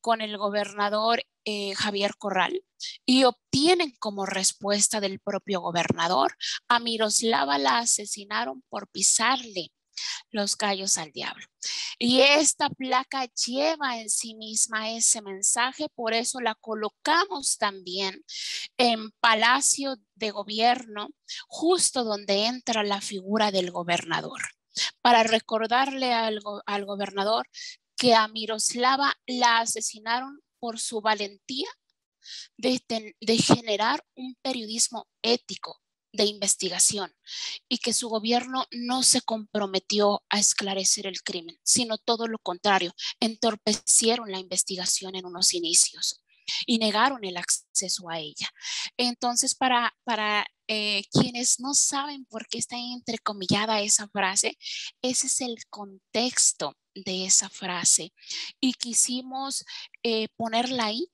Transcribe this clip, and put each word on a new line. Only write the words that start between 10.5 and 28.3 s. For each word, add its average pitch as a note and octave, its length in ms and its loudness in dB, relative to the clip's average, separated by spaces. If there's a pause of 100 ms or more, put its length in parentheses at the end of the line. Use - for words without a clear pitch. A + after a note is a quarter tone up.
gallos G3 400 0
al D#3 140 -8
diablo. - 340 -10 (540)
Y B3 220 6
esta D4 480 6
placa C4 580 -2 (180)
lleva C#4 540 -2
en G#3+ 100 -10
sí A3+ 240 -4
misma A3 580 -2
ese A3+ 300 2
mensaje, A#3 720 -2
por A3+ 200 -2
eso B3 280 -2
la A3 140 0
colocamos D4 1040 -2
también F#3+ 680 -4 (540)
en A3+ 420 2
Palacio B3 800 2 (180)
de G#3 160 -4
Gobierno, G#3+ 800 -2 (380)
justo D#4+ 560 2
donde G#3 420 0
entra A#3 380 0
la G3+ 180 -2
figura G#3 500 0
del F3+ 200 0
gobernador, E3+ 720 -2 (600)
para A#3+ 220 8
recordarle A#3+ 880 2
al A3 260 0
go-, G#3 260 -10
al G3+ 200 -2
gobernador G3 640 -2 (480)
que B3 200 6
a A3 120 6
Miroslava A#3+ 840 0 (140)